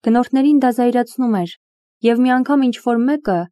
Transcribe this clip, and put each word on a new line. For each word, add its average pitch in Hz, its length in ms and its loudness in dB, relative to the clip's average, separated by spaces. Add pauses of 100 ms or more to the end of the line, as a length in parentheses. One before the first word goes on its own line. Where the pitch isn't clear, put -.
Գնորդներին 269 580 2
դա 247 160 2
զայրացնում 240 640 -2
էր, 175 80 -8 (520)
և 233 200 2
մի 254 160 2
անգամ 277 220 0 (100)
ինչ-որ 233 320 -4
մեկը 254 380 -2 (120)